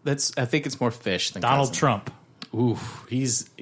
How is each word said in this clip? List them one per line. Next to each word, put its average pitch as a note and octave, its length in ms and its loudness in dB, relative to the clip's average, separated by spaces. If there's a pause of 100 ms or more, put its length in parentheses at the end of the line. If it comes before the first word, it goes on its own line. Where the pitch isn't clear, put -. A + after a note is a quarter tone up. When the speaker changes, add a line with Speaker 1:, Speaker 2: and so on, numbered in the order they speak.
Speaker 1:
That's, C#3 360 0
I B2+ 80 0
think D3 180 2
it's C3+ 160 -6
more A#2+ 100 2
fish F#2+ 420 -2
than F2+ 100 -6
Speaker 2:
Donald C3+ 260 4
Speaker 1:
cousin. - 100 -4
Speaker 2:
Trump. A#2+ 320 2 (440)
Speaker 1:
Ooh, A2+ 240 2 (320)
he's B2+ 400 0 (120)